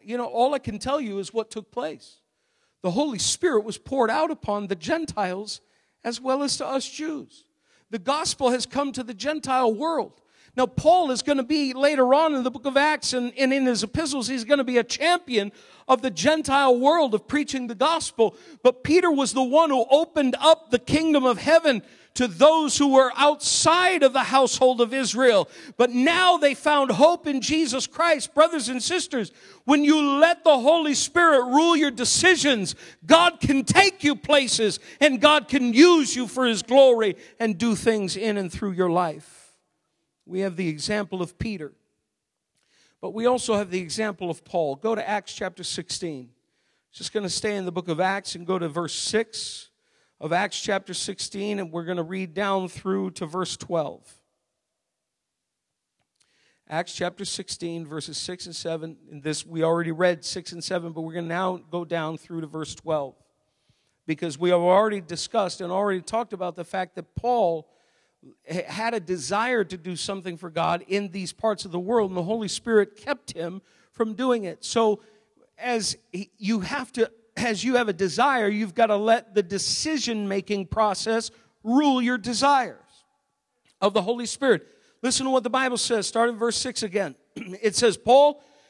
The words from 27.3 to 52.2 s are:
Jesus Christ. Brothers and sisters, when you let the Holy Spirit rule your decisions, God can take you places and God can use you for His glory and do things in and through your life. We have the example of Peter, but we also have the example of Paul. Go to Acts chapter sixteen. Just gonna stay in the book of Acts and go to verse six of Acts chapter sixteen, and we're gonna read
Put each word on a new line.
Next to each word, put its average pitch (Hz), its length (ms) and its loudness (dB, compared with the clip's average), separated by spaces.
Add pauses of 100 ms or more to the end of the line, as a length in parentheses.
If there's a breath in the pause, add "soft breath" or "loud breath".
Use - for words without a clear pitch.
Jesus 269 480 -2
Christ. 320 460 0
Brothers 311 340 4
and 247 160 -4
sisters, 285 480 -4 (320 loud breath)
when - 220 4
you 302 160 6
let 311 420 4
the 302 140 8
Holy 302 380 2
Spirit 311 500 4
rule 302 320 4
your 294 140 2
decisions, 254 840 2 (300 loud breath)
God 339 340 6
can 269 240 0
take 381 400 2
you 285 120 2
places 226 640 0 (200 loud breath)
and 269 220 4
God 294 260 6
can 247 260 0
use 311 420 6
you 247 120 -4
for 254 180 -2
His 220 180 -2
glory 240 520 6 (240 loud breath)
and 220 180 -2
do 220 180 0
things 202 420 0
in 208 180 -2
and 190 160 -6
through 202 200 -6
your 180 180 0
life. 165 460 -4 (880)
We 185 160 -6
have 185 160 -6
the 180 100 -2
example 185 560 -4
of - 160 -12
Peter, 180 340 -8 (1300)
but 185 140 -10
we 226 100 -2
also 247 300 0
have 202 160 -4
the 185 80 -4
example 185 500 -6
of - 160 -8
Paul. 151 300 -2
Go 220 180 -4
to - 160 -6
Acts 202 240 -6
chapter 185 300 -10
sixteen. 156 640 -10 (640)
Just - 220 -14
gonna 202 160 -4
stay 208 260 -6
in 190 100 -6
the 180 60 -8
book 170 160 -8
of 160 120 -4
Acts 190 360 -4
and 170 100 -16
go 185 140 -4
to 165 100 -6
verse 160 240 -6
six - 760 -6 (520)
of 151 100 -6
Acts 185 300 -4
chapter 190 320 -6
sixteen, 202 640 -8
and 180 140 -8
we're 170 140 -8
gonna 175 180 -4
read 180 320 -8